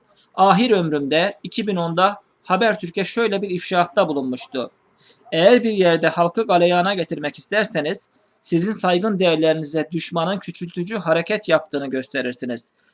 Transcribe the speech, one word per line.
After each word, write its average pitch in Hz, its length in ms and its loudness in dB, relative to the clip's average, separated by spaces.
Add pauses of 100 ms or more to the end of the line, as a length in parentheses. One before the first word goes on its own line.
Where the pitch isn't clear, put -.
(360)
Ahir 196 360 4
ömrümde 160 720 0
iki 202 240 -6
bin 202 80 -2
onda 175 460 0 (220)
Habertürk'e 190 600 0
şöyle 208 360 -2
bir 202 80 -6
ifşaatta 175 580 0
bulunmuştu. 131 640 -6 (600)
"Eğer 202 320 6
bir 226 80 0
yerde 170 360 4
halkı 170 400 0
galeyana 175 460 4
getirmek 151 440 -6
isterseniz 185 720 -4 (320)
sizin 175 300 0
saygın 185 480 0
değerlerinize 160 720 0
düşmanın 175 480 -4
küçültücü 180 580 -8
hareket 170 520 -2
yaptığını 147 400 -2
gösterirsiniz. 123 840 -6 (180)